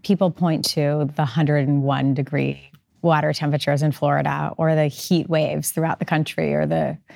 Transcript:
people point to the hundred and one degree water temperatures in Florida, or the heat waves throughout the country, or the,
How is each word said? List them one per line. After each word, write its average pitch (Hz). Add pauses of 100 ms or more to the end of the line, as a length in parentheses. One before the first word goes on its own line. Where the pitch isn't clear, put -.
people 190
point 165
to 147
the 156
hundred 147
and 143
one 139
degree 139 (300)
water 151
temperatures 143
in 151
Florida, 143
or 160
the 151
heat 165
waves 151
throughout 160
the 180
country, 156
or 151
the, 156 (180)